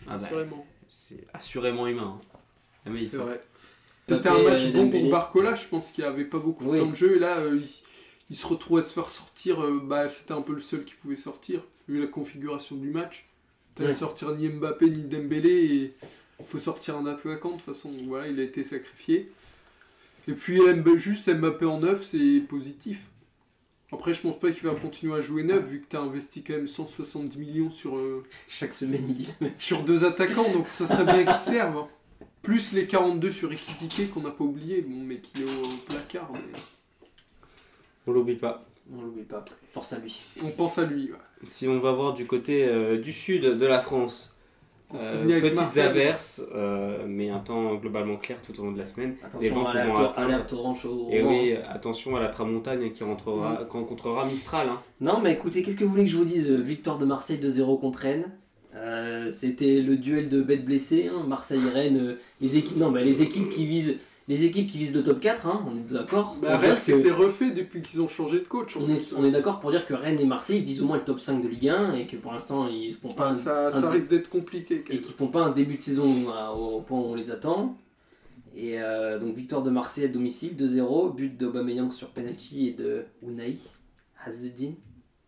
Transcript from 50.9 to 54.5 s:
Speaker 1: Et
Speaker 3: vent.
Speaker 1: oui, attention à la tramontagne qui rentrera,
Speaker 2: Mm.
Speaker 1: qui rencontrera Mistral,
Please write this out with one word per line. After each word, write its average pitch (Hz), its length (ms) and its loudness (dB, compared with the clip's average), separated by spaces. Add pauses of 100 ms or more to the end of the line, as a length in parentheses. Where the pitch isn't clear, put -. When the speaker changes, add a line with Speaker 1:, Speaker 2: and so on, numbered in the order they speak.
Speaker 1:
Et 110 100 4
Speaker 3:
vent. 117 80 6
Speaker 1:
oui, 123 240 4 (160)
attention 120 460 -6
à 120 60 0
la 107 80 0
tramontagne 113 640 -2
qui - 100 -10
rentrera, 107 580 -2
Speaker 2:
Mm. 117 60 -10
Speaker 1:
qui - 60 -14
rencontrera 120 520 -4
Mistral, 135 440 -2